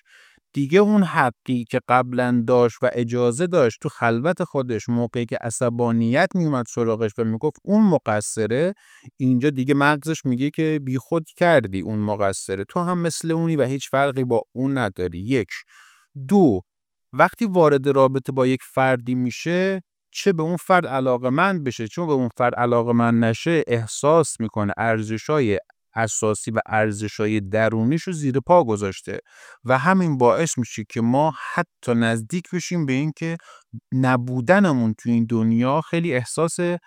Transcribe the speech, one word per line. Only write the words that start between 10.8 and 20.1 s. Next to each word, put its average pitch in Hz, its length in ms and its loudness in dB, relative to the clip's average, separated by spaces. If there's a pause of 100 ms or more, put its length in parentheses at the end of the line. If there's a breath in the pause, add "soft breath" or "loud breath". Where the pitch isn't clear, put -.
«بیخود 131 420 -4 (100)
کردی، 120 440 2
اون 107 180 -4
مقصره، 101 680 -2
تو - 160 -6
هم 175 180 -2
مثل 165 320 -4
اونی 165 260 0
و 143 60 2
هیچ 131 280 -4
فرقی 135 340 0
با 120 180 0 (100)
اون 135 260 -2
نداری.» 92 420 -4
یک. 113 300 -2 (800 soft breath)
دو، 156 320 6 (520)
وقتی 165 340 2
وارد 151 420 4
رابطه 135 440 2
با 131 140 2
یک 131 160 0
فردی 127 520 -2
می‌شه، 175 680 -2 (280)